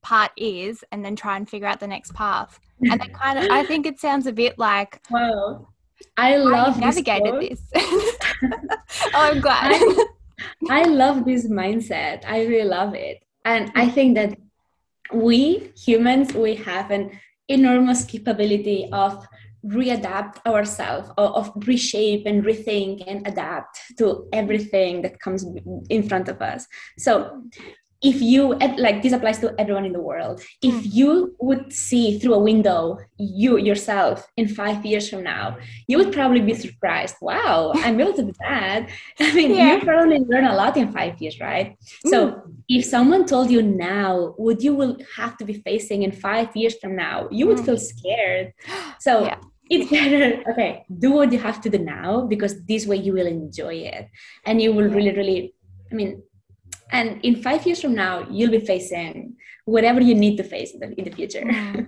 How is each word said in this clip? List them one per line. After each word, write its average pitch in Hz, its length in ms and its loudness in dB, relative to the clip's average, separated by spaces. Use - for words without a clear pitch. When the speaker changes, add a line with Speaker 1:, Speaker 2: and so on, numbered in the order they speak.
Speaker 1:
part 214 360 0
is 202 540 -6
and 202 120 -10
then 202 120 -6
try 202 200 -6
and 202 140 -10
figure 202 180 -8
out 202 120 -4
the 202 80 -10
next - 260 -14
path. - 460 -6
And 233 120 2
that - 120 -12
kind 269 260 -4
of, 381 100 0
I 262 140 4
think 311 220 -2
it 294 140 -6
sounds 277 280 -2
a 247 60 -4
bit 233 260 -2
like 202 500 -2
Speaker 2:
Wow. 233 600 -4
I 254 160 4
Speaker 1:
how 285 40 6
Speaker 2:
love 247 180 4
Speaker 1:
you've 254 80 2
Speaker 2:
this 269 300 0
Speaker 1:
navigated 208 260 0
Speaker 2:
quote. 294 180 -4
Speaker 1:
this. - 120 -12
<laughs> 415 440 0
Oh, 302 160 6
I'm 285 100 0
glad. 277 320 2
Speaker 2:
I, 381 320 2
I 294 140 2
love 277 420 2
this 247 220 0
mindset. 196 800 -4
I 226 180 -2
really 226 220 2
love 190 260 -2
it. - 300 -12
And 226 300 0
I 240 140 4
think 254 260 4
that 208 220 0
we 247 640 2
humans, 247 560 2
we 220 220 0
have 202 360 -8
an 202 200 -4
enormous 254 580 4
capability 208 880 -2
of 196 340 -2
readapt 208 800 -4
ourselves, 208 720 -2
or - 100 4
of 208 140 -4
reshape 214 580 0
and 208 180 2
rethink 202 640 -2
and 196 180 -10
adapt 175 540 -8
to 214 360 0
everything 202 680 0
that - 180 -8
comes 185 240 -6
in 214 200 0
front 190 180 -2
of - 140 -8
us. - 260 -8
So 240 420 0
if 277 160 4
you, 254 380 6
ev-, 269 180 2
like, 208 240 2
this 254 120 4
applies 220 260 0
to 226 180 -2
everyone 202 280 -2
in 180 80 -4
the 175 80 -4
world. 156 400 -8
If 247 140 4
Speaker 1:
Mm. 214 180 -6
Speaker 2:
you 302 460 4
would 262 320 -2
see 220 480 0
through 240 140 2
a 208 60 6
window, 185 460 2
you 202 400 2
yourself 202 800 0
in 220 140 0
five 208 360 -6
years 208 240 -2
from 190 140 -10
now, 104 320 -6
you 262 100 2
would 392 140 4
probably 254 300 2
be 214 120 2
surprised. - 680 -6
"Wow, 170 560 0
I'm 233 240 0
able 381 180 2
to 233 40 -2
do 196 180 -6
that." 226 480 -4
<laughs> - 160 -20
I 294 120 2
mean, 294 220 4
Speaker 1:
Yeah. 285 200 8
Speaker 2:
you 392 120 0
probably 320 320 6
learn 254 240 2
a 233 100 4
lot 202 220 2
in 233 160 0
five 170 300 -6
years, 156 180 -10
right? 160 380 -6
So 240 60 6
Speaker 1:
Mm. - 60 -4
Speaker 2:
if 247 160 2
someone 277 420 4
told 254 240 2
you 233 140 6
now 185 720 0
what 226 260 0
you 285 140 2
will 269 220 -2
have 226 220 -10
to 214 80 -12
be 208 80 -8
facing 202 340 -2
in 196 80 -2
five 226 460 -4
years 226 240 0
from 190 160 -8
now, - 340 -6
you 247 160 2
would 440 120 4
Speaker 1:
Mm. 233 80 -4
Speaker 2:
feel 240 100 2
scared. 185 600 -2
Speaker 1:
<gasps> 349 400 -12
Speaker 2:
So 254 40 4
Speaker 1:
Yeah. - 80 -10
Speaker 2:
it's 269 160 0
better, 285 640 2
okay, 196 320 -4
do 262 120 6
what 277 140 6
you 240 80 2
have 214 220 -6
to 220 80 -4
do 196 100 2
now, 165 320 -4
because 202 200 -2
this 220 140 -2
way 202 120 0
you 190 160 -2
will 180 140 0
enjoy 156 360 -10
it. 104 100 -14
And 226 160 2
you 220 140 4
will 208 140 4
Speaker 1:
Yeah. 196 80 -2
Speaker 2:
really, 202 220 2
really, 190 200 0
I 226 40 -10
mean, 202 160 -4
and 226 340 -4
in 240 160 4
five 294 240 -2
years 339 160 0
from 254 140 0
now, 185 200 -2
you'll 220 220 0
be 220 80 2
facing 170 600 -8
whatever 226 340 4
you 240 140 8
need 208 240 4
to 190 60 -6
face - 320 -10
in - 40 -20
the, - 100 -12
in 196 60 -10
the - 140 -10
future. - 220 -8
Speaker 1:
Mm. 214 460 -6